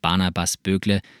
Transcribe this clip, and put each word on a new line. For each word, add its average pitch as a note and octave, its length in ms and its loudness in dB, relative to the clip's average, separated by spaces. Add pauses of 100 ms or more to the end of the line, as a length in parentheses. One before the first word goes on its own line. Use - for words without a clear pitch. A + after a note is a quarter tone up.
Barnabas F2 560 0
Bögle G2 420 0 (200)